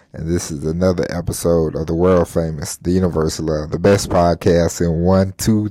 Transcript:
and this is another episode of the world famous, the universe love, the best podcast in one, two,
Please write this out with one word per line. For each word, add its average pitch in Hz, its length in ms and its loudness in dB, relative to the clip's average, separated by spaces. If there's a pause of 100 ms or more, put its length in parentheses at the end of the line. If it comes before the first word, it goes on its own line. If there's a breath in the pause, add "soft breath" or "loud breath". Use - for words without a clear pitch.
(120)
and 80 160 -8
this 85 220 -2
is 73 140 -8
another 87 440 0
episode 82 680 -2
of 78 100 -4
the 82 80 -2
world 87 320 4
famous, 80 520 -4
the 87 120 -4
universe 80 480 0
love, 78 320 -4
the 85 80 -6
best 98 320 2
podcast 85 680 2
in 85 220 0
one, 95 360 2
two, 107 320 0